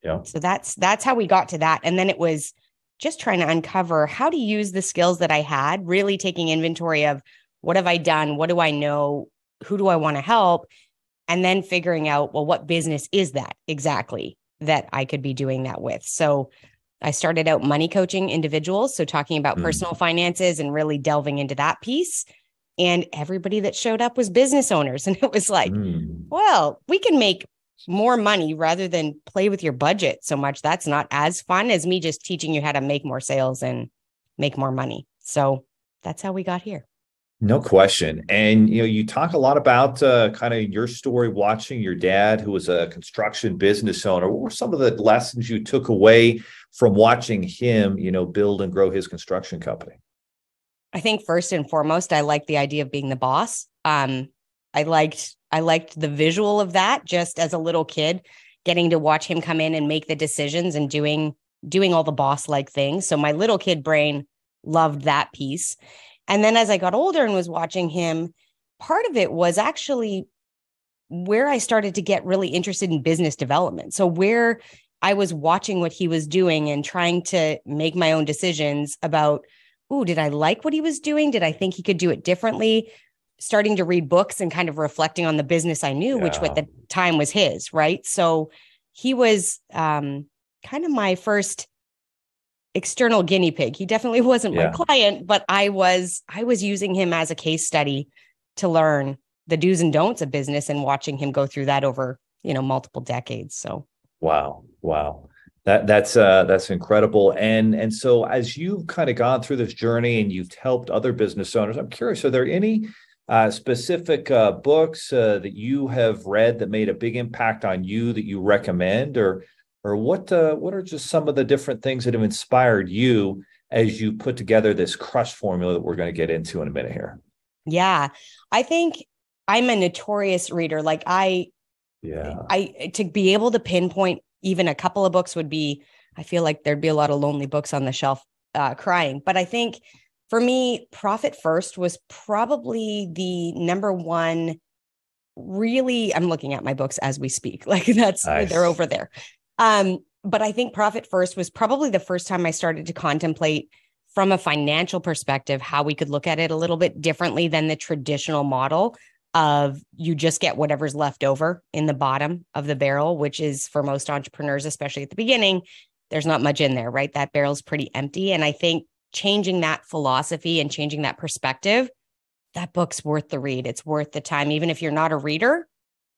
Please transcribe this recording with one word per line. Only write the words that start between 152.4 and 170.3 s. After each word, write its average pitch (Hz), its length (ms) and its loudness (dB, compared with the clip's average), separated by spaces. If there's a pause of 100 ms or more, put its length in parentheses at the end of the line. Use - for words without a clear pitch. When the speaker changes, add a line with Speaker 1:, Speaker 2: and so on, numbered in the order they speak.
Speaker 2:
I 160 40 0
started 160 360 -4
to 165 60 -10
contemplate 156 760 -2 (460)
from 196 180 4
a 185 60 2
financial 156 640 0
perspective, 139 600 -4
how 143 220 -2
we 147 120 -2
could 143 160 -4
look 143 160 -4
at 160 120 -2
it 165 120 0
a 160 60 -2
little 165 200 0
bit 165 240 0
differently 160 480 0
than 156 200 0
the 156 80 0
traditional 143 680 -4
model 143 520 0 (380)
of 147 460 2 (160)
you 165 180 -2
just 156 280 -2
get 160 160 -2
whatever's 147 360 -2
left 143 300 -2
over 156 380 0 (100)
in 156 140 -2
the 147 80 0
bottom 143 500 -2 (100)
of 143 120 -6
the 147 100 -4
barrel, 143 400 0
which 147 240 -4
is 143 280 -4
for 147 140 -4
most 139 280 -4
entrepreneurs, 143 560 -6
especially 143 360 -8
at 143 60 -12
the - 80 -16
beginning, 214 460 0 (480)
there's 151 160 -4
not 151 160 2
much 143 180 0
in 135 140 2
there, 120 160 -4
right? 135 240 -4
That 143 180 -4
barrel's 143 300 0
pretty - 320 -6
empty. 185 380 -4
And 160 120 0
I 147 80 0
think 165 320 -2 (300)
changing 190 480 0
that 156 240 -4
philosophy 151 760 -2